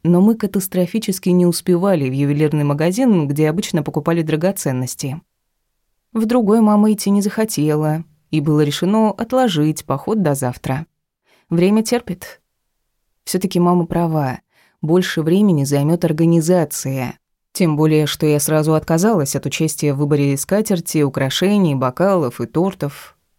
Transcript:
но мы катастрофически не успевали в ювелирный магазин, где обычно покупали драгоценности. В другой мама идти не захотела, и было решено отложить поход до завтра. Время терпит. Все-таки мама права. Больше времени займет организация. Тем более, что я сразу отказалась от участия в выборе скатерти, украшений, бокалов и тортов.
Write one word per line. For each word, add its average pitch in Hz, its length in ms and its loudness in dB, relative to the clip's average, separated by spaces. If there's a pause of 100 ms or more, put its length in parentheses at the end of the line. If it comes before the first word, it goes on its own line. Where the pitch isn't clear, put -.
но 175 180 4
мы 220 160 4
катастрофически 190 960 -2
не 180 160 4
успевали 175 640 0
в 127 40 -4
ювелирный 147 520 0
магазин, 175 600 2
где 151 240 0
обычно 165 320 -2
покупали 165 400 -2
драгоценности. 156 1000 -4 (920)
В 226 140 -2
другой 226 340 2
мама 214 320 4
идти 208 180 -2
не 202 100 2
захотела, 156 840 -2 (260)
и 156 100 0
было 151 220 2
решено 196 480 0
отложить 196 720 -2
поход 202 380 -4
до 147 120 2
завтра. 135 520 -6 (600)
Время 196 360 2
терпит. - 560 -6 (840)
Все-таки 185 380 -2
мама 175 260 4
права. 160 540 -2 (420)
Больше 170 400 0
времени 170 400 2
займет 143 420 0
организация. 160 1160 0 (320)
Тем 156 240 0
более, 156 300 2
что - 200 -4
я 147 140 2
сразу 156 340 0
отказалась 165 600 0
от 139 100 -6
участия 147 480 -2
в 135 40 -6
выборе 143 380 0
скатерти, 180 640 -2
украшений, 147 760 0
бокалов 135 640 -2
и 120 60 -6
тортов. 165 680 -6 (220)